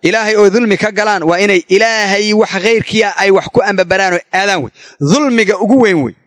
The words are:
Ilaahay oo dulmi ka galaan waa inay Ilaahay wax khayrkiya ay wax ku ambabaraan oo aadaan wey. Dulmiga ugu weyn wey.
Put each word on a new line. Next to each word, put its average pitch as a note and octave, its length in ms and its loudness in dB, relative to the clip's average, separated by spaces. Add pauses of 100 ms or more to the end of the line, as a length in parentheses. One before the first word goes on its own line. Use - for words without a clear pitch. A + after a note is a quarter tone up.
Ilaahay G#3+ 320 0
oo G#3 140 4
dulmi G#3 280 0
ka G#3+ 140 -2
galaan G3+ 320 -2
waa E3+ 160 0
inay G3+ 280 2
Ilaahay G#3 640 0
wax G#3+ 180 2
khayrkiya G#3 680 -2
ay G3 140 0
wax F#3+ 220 0
ku B3 80 0
ambabaraan F#3+ 520 0
oo F3 60 -2 (140)
aadaan F#3+ 300 0
wey. A2 80 -12 (300)
Dulmiga A3+ 560 2
ugu A3 240 2
weyn G3 220 2
wey. A2 100 -6 (140)